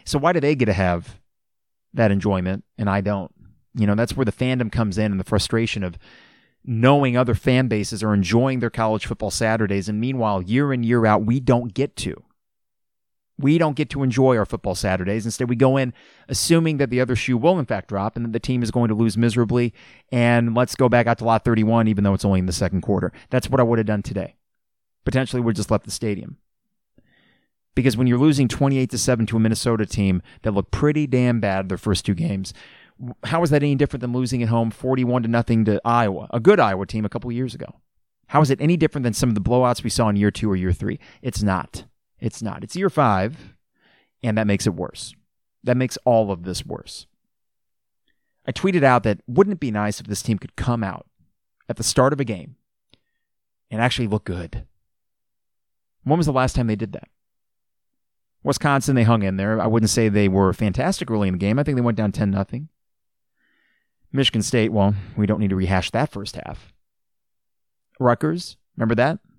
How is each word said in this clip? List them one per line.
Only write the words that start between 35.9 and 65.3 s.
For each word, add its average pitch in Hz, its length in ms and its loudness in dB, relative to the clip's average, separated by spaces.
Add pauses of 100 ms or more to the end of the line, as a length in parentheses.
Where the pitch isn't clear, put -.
a 120 80 -2
good 190 200 6
Iowa 98 260 2
team 110 200 -4
a 98 40 -2
couple 120 220 -8
of 117 40 -6
years 123 200 -6
ago? - 240 -16 (480)
How 147 140 4
is 139 100 4
it 135 100 0
any 165 160 4
different 151 260 0
than 117 100 0
some 123 160 0
of 110 60 2
the 101 60 -2
blowouts 123 420 2
we 113 60 -4
saw 110 200 0
in 101 60 2
year 101 140 4
two 107 220 -2
or 95 40 0
year 90 180 0
three? 92 260 -4 (240)
It's 120 180 -6
not. 95 440 -4 (340)
It's - 240 -8
not. 95 200 -10
It's - 120 -14
year 185 160 0
five, 113 640 0 (680)
and 110 160 -2
that 110 80 0
makes 101 220 2
it 92 80 0
worse. - 400 -10 (480)
That 123 120 0
makes 127 300 -2
all 113 260 2
of 87 120 -6
this 90 200 -8
worse. - 440 -14 (1400)
I 131 60 -6
tweeted 180 320 0
out 123 180 6
that, 107 240 -2
"Wouldn't 190 300 2
it - 40 -16
be 127 120 -4
nice 104 280 -4
if - 60 -18
this 101 160 -6
team 110 160 -2
could - 180 -12
come 117 280 -2
out 92 240 -10 (600)
at 120 100 -8
the 113 60 -8
start 135 300 2
of 139 60 -6
a 139 40 -2
game 104 340 -10 (1120)
and 113 100 -4
actually 120 260 0
look 104 160 -2
good?" 87 440 -8 (1400)
When 151 160 2
was 147 80 0
the 151 40 0
last 131 240 0
time 120 120 0
they 107 80 0
did 101 160 -8
that? - 160 -16 (1400)
Wisconsin, 139 520 0
they 123 60 4
hung 110 220 4
in 95 140 -2
there. 104 220 -2
I 92 60 0
wouldn't 110 240 2
say 113 180 2
they 101 200 4
were 95 260 4
fantastic 127 560 -2
early 104 180 0
in 92 60 -2
the 90 60 -4
game. 104 180 0
I 143 60 0
think 143 120 -2
they 123 60 0
went 120 160 0
down 107 140 0
ten 101 180 -2
nothing. 101 400 -4 (1400)
Michigan 131 320 0
State, 113 280 0
well, 104 220 2 (240)
we 107 80 0
don't 104 140 0